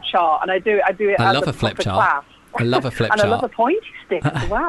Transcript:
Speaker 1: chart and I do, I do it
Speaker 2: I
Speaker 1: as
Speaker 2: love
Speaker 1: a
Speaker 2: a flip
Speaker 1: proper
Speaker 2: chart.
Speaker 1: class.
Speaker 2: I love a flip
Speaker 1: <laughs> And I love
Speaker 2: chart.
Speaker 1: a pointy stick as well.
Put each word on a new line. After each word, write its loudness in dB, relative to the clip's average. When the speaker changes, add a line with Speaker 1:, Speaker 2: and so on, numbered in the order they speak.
Speaker 1:
chart 2
and -2
I 0
do, 0
I 2
do 0
it 2
Speaker 2:
I 2
Speaker 1:
as 4
Speaker 2:
love 0
Speaker 1:
a 0
Speaker 2:
a 0
flip -4
Speaker 1:
proper -2
Speaker 2:
chart. 0
Speaker 1:
class. -
Speaker 2:
I 0
love 2
a -4
flip -2
Speaker 1:
<laughs> -
And 4
I 4
love 0
Speaker 2:
chart. -4
Speaker 1:
a -20
pointy 0
stick -2
as -2
well. 0